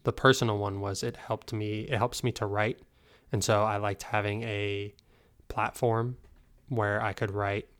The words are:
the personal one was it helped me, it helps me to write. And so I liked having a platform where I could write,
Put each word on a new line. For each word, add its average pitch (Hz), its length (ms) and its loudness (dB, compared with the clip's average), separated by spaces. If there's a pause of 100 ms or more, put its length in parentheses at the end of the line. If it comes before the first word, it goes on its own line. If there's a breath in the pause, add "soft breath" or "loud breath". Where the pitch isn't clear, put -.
the 117 100 2
personal 123 460 4
one 98 220 -2
was 98 240 -4
it 120 120 -4
helped - 360 -6
me, 107 300 -4
it 127 160 -4
helps 120 260 0
me 120 80 2
to - 140 -4
write. 104 340 0 (500)
And 101 140 0
so 104 180 4
I 107 140 2
liked 101 260 -2
having 104 400 -2
a 101 500 -4 (540)
platform 117 720 0 (520)
where 107 320 0
I 107 120 0
could 101 180 -2
write, 101 380 -2 (120)